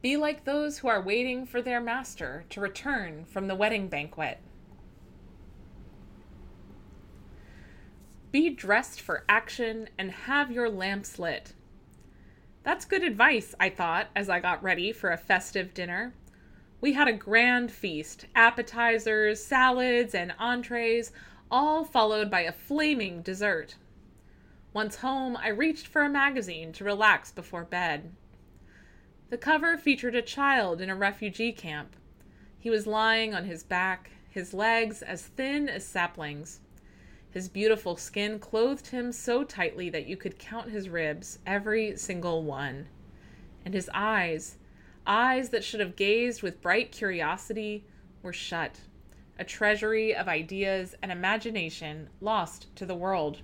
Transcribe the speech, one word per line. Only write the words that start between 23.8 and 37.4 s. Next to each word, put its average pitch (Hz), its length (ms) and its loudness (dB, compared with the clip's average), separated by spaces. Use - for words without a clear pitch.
Once 208 240 -2
home, 262 400 -2
I - 120 -4
reached 285 380 0
for 311 140 0
a 294 80 4
magazine 220 640 0
to 196 120 -12
relax 202 480 4
before 170 320 -10
bed. 165 480 -2
The 240 80 -6
cover 311 400 2
featured 247 380 0
a 240 80 0
child 233 580 2
in 185 80 -4
a 190 80 -4
refugee 202 560 0
camp. 151 440 -10
He 233 120 -6
was 214 160 2
lying 220 480 2
on 180 100 -4
his 170 180 -8
back, 185 500 -2
his 185 240 -8
legs 220 480 2
as - 240 -10
thin 285 420 -2
as 185 180 -6
saplings. 160 760 -6
His 185 200 -8